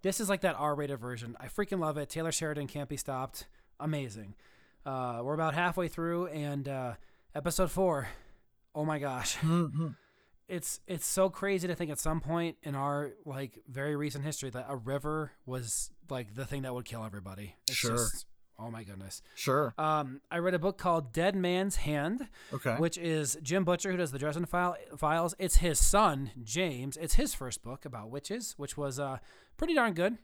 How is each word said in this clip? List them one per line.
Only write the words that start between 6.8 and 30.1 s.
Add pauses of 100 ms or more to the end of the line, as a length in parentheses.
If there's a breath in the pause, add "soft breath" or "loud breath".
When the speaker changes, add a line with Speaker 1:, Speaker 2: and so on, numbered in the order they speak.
Speaker 1:
episode
four, (680 loud breath)
oh
my
gosh.
Speaker 2:
Mm-hmm. (600 loud breath)
Speaker 1:
It's,
it's
so
crazy
to
think
at
some
point
in
our, (140)
like, (100)
very
recent
history
that
a
river (120)
was, (180)
like,
the
thing
that
would
kill
everybody. (120)
It's
Speaker 2:
Sure.
Speaker 1:
just, (340)
oh
my
goodness. (140 loud breath)
Speaker 2:
Sure.
Speaker 1:
Um,
I
read
a
book
called
Dead
Man's
Hand, (220 loud breath)
Speaker 2:
Okay.
Speaker 1:
which
is
Jim
Butcher,
who
does
the
Dresden
File, (220)
Files.
It's
his
son, (120)
James.
It's
his
first
book
about
witches,
which
was,
uh, (400 loud breath)
pretty
darn
good.